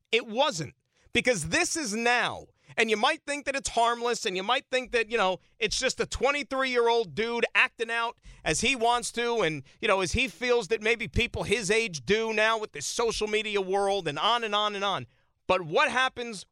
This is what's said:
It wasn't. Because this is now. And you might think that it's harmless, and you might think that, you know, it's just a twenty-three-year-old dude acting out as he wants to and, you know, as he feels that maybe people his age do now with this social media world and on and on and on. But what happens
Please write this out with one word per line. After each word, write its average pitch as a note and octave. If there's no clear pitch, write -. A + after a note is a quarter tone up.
It A#3
wasn't. G#3+
Because A3
this D#4+
is B3+
now. A3
And A3+
you G#3
might C#4
think C#4+
that C4+
it's B3+
harmless, A#3
and F#3
you F#3
might B3
think B3+
that, A3+
you A#3
know, F#3
it's G#3+
just B3+
a G#3
twenty-three-year-old A#3+
dude A#3
acting A#3
out A#3
as D#3+
he C4
wants A#3+
to A#3
and, D#3
you A3
know, F#3+
as E3+
he B3
feels A#3+
that G#3+
maybe G#3+
people A3+
his F#3+
age G#3
do A3
now A3
with G#3+
this D3
social A3
media G#3+
world G3
and D3
on A3+
and G#3
on G#3
and G3
on. E3
But F#3
what A3
happens A#3+